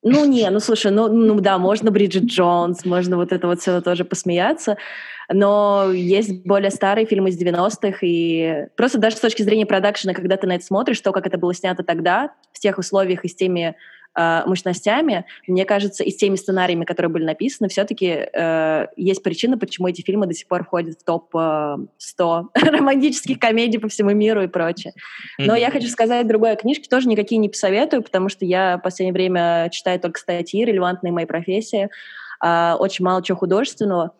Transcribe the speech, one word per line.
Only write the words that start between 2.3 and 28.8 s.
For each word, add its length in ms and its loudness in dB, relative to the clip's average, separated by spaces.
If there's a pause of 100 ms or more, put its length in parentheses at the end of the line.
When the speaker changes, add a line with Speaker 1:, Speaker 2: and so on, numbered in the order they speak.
Speaker 1:
можно 320 0
вот 140 0
это 160 -2
вот 140 -2
всё 200 0
тоже 240 -2
посмеяться, 720 -2 (560)
но 580 4
есть 540 0
более 240 2
старые 380 0
фильмы 220 2
из 80 -4
девяностых, 680 -2
и 640 0 (100)
просто 220 2
даже 160 2
с 40 -14
точки 220 0
зрения 240 2
продакшена, 480 0
когда 240 0
ты 80 -4
на 120 0
это 60 -8
смотришь, 380 -2
то, 100 0
как 140 -2
это 140 -4
было 160 -2
снято 280 -4
тогда, 460 0 (240)
в 60 -20
тех 180 0
условиях 480 0
и 20 -4
с 80 -6
теми, 400 -2 (420)
э, 280 2
мощностями, 800 0 (200)
мне 200 0
кажется, 400 -2
и 40 -2
с 60 -6
теми 220 0
сценариями, 480 -2
которые 260 -2
были 140 -2
написаны, 420 -2
всё-таки, 380 -2 (280)
э, 520 0 (100)
есть 280 0
причина, 340 0
почему 320 -4
эти 140 -6
фильмы 220 0
до 80 -4
сих 140 -12
пор 160 -4
входят 380 -4
в 20 -20
топ, 320 -4
э, 400 -2 (220)
сто 580 -2
<laughs> 380 4
романтических 460 0
комедий 380 2
по 120 -4
всему 220 2
миру 320 2
и 40 -2
прочее. 460 -4 (440)
Но 160 2
Speaker 2:
Мгм. 80 4
Speaker 1:
я 80 2
хочу 200 -2
сказать 380 0
другое. 280 4
Книжки 320 -2
тоже 220 2
никакие 300 2
не 100 2
посоветую, 540 0
потому 260 0
что 160 -6
я 320 2
в 60 -10